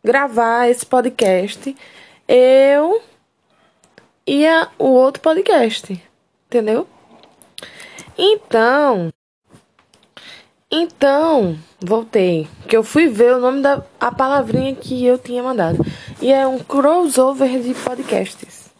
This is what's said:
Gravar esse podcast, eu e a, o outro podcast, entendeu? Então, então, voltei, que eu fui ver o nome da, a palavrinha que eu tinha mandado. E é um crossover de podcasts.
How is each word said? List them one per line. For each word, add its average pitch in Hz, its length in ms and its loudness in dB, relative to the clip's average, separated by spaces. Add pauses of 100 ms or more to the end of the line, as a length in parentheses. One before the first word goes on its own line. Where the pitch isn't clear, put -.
Gravar 233 640 0
esse 240 160 -2
podcast, 226 880 -2 (540)
eu 277 720 4 (1200)
e 285 200 2
a, 320 320 0
o 254 80 0
outro 262 360 2
podcast, 320 800 0 (460)
entendeu? 233 400 -2 (1300)
Então, 254 960 0 (1600)
então, 285 840 0 (240)
voltei, 185 680 -2 (200)
que 226 80 2
eu 220 60 2
fui 302 260 2
ver 240 260 4
o 247 60 0
nome 254 200 0
da, 277 220 0 (180)
a 240 120 -2
palavrinha 262 600 -2
que 247 300 -8
eu 247 140 2
tinha 247 240 -8
mandado. 185 420 -2 (360)
E 262 120 2
é 269 140 2
um 262 120 -4
crossover 269 1000 0
de 254 140 -6
podcasts. - 1040 -8